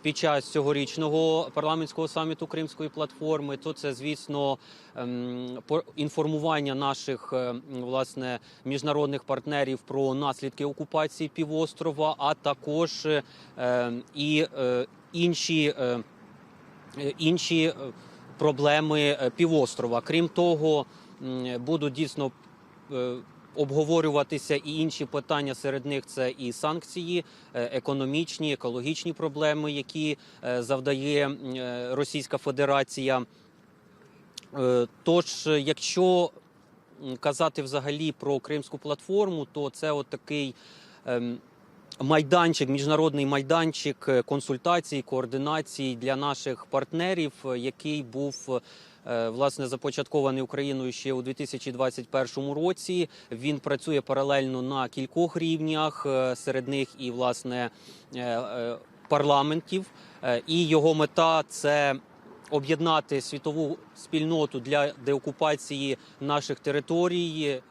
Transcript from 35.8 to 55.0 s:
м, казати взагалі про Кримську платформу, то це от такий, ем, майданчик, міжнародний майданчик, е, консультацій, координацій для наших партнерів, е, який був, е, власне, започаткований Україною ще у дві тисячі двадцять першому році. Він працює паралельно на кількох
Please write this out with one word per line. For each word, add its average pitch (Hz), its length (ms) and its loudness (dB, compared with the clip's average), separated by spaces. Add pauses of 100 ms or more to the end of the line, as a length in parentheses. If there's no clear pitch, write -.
м, 127 140 -8
казати 151 440 0
взагалі 147 500 -2
про 139 280 -2
Кримську 147 380 -6
платформу, 170 760 -2
то 143 180 -4
це 156 220 -4
от 143 160 -2
такий, 143 480 -6 (500)
ем, 120 320 -2 (640)
майданчик, 151 680 6
міжнародний 143 560 2
майданчик, 143 840 0
е, 127 120 6
консультацій, 143 800 0
координацій 135 1000 -4
для 131 140 0
наших 139 500 -4
партнерів, 160 680 -2 (120)
е, 127 120 -2
який 131 460 -6
був, 131 580 -4 (460)
е, 117 220 0
власне, 131 380 0
започаткований 135 760 0
Україною 135 500 -4
ще 135 220 -6
у 127 80 -2
дві 127 120 -6
тисячі 135 380 -8
двадцять 123 380 -2
першому 135 440 -2
році. 180 560 -2 (220)
Він 135 280 -2
працює 143 420 0
паралельно 135 600 0
на 131 260 -2
кількох 165 500 0